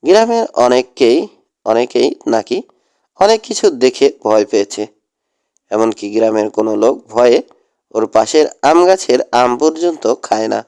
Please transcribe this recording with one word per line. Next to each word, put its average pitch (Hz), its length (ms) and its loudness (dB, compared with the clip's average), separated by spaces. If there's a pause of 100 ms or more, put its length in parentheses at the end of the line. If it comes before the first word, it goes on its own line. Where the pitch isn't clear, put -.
গ্রামের 226 500 2
অনেককেই, 123 640 2 (480)
অনেকেই 120 440 0 (180)
নাকি 113 300 -4 (640)
অনেক 214 220 2
কিছু - 240 -6 (120)
দেখে 127 300 0 (140)
ভয় 107 240 2
পেয়েছে, 104 380 -4 (880)
এমনকি 110 380 -2
গ্রামের 110 400 -2
কোনো 110 260 -4
লোক 113 200 0 (120)
ভয়ে 120 300 2 (580)
ওর 110 120 0
পাশের 113 380 0 (160)
আম 156 240 4
গাছের 180 340 0 (120)
আম 123 260 2
পর্যন্ত 160 460 -2 (180)
খায় 110 260 -4
না 110 200 -4